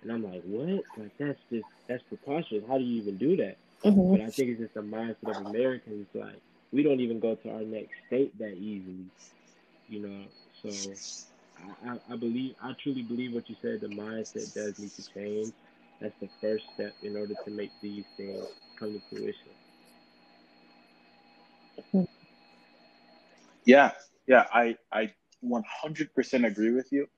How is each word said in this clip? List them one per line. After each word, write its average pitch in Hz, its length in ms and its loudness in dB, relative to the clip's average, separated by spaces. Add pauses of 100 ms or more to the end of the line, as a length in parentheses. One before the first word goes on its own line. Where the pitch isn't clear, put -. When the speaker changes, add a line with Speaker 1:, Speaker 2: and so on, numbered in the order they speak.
Speaker 1:
and 113 100 -8
I'm 117 100 -4
like, 90 220 -10
"What? 139 400 -4 (120)
Like, 107 220 -14
that's 143 220 -6 (100)
just, 113 160 -4 (220)
that's 123 160 -6
preposterous. 127 640 -6
How 135 100 2
do 131 60 0
you 117 180 -2
even 101 160 -6
do 147 200 4
that?" 98 180 -2 (260)
Speaker 2:
Mm-hmm. 196 300 8
Speaker 1:
But 196 80 6
I 110 100 -8
think 127 200 0
it's 113 100 -4
just 113 140 -10
the 107 60 -8
mindset 110 560 -6
of 98 120 -8
Americans, 110 680 -2
like, 104 260 -10 (320)
we 135 100 4
don't 143 180 4
even 117 200 -2
go 113 140 0
to 110 160 -12
our 110 120 -6
next 110 300 -8 (140)
state 127 320 0
that 107 160 -8
easily, 92 520 -10 (840)
you 107 120 -10
know? 98 240 -12 (380)
So 107 60 -10 (1160)
I, 120 60 -10
I, 120 100 -10 (140)
I - 20 -8
believe, 120 440 -4
I 123 120 -10 (100)
truly 131 200 -4
believe 120 300 -6
what 117 160 -6
you 113 140 -12
said, 117 180 -4
the 107 60 -8
mindset 107 680 -8
does 107 260 -6
need 104 160 -12
to - 200 -18
change. 104 380 -6 (480)
That's 110 200 -10
the 98 80 -10 (120)
first 107 240 -2 (100)
step 104 180 -8 (100)
in 104 140 -8
order 104 180 -6 (100)
to 107 60 -10
make 104 200 -8 (100)
these 101 240 -10 (120)
things 98 280 -10 (340)
come 107 160 -8
to 101 140 -8
fruition. 107 440 -10 (2250)
Speaker 2:
Mm-hmm. - 260 2 (1600)
Speaker 3:
Yeah, 131 280 12 (340)
yeah, 120 260 10
I, 117 240 4 (160)
I 107 220 -2 (260)
one 240 260 -2
hundred 156 480 -6
percent 127 300 2
agree 107 280 2
with 131 180 0
you. 139 160 0 (120)